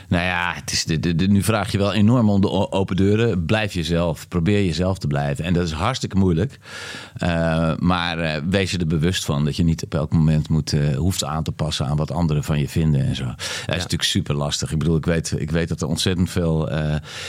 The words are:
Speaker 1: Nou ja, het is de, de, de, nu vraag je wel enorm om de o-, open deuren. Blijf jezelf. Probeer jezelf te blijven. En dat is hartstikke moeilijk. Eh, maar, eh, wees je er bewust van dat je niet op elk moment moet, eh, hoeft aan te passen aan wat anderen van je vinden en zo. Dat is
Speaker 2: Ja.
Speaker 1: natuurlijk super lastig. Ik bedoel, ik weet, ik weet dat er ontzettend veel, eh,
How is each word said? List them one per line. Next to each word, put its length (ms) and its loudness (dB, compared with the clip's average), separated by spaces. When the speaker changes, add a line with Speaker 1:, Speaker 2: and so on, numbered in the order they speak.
Speaker 1:
Nou 160 2
ja, 300 0
het 180 -10
is 120 -2
de, 160 0
de, 140 0
de, 140 2
nu 140 4
vraag 300 0
je 60 0
wel 140 2
enorm 380 4
om 100 4
de 100 4
o-, 200 0
open 260 0
deuren. 480 2
Blijf 280 0
jezelf. 560 0
Probeer 360 2
jezelf 340 0
te 80 -4
blijven. 380 -2
En 80 0
dat 140 2
is 60 -4
hartstikke 440 -2
moeilijk. 420 2
Eh, 640 0
maar, 400 0
eh, 320 -2
wees 200 2
je 80 -2
er 80 -2
bewust 380 0
van 200 0
dat 120 -2
je 80 2
niet 200 0
op 100 -6
elk 180 -2
moment 360 4
moet, 240 0
eh, 240 2
hoeft 280 0
aan 180 -4
te 100 -4
passen 340 -4
aan 100 0
wat 140 -2
anderen 340 0
van 140 0
je 100 0
vinden 380 2
en 100 0
zo. 80 -4
Dat 140 -6
is 280 -8
Speaker 2:
Ja. 80 -4
Speaker 1:
natuurlijk 280 -4
super 320 0
lastig. 380 -4
Ik 60 0
bedoel, 180 2
ik 100 -2
weet, 320 0
ik 120 -4
weet 180 0
dat 120 -4
er 80 -2
ontzettend 420 0
veel, 400 0
eh, 240 0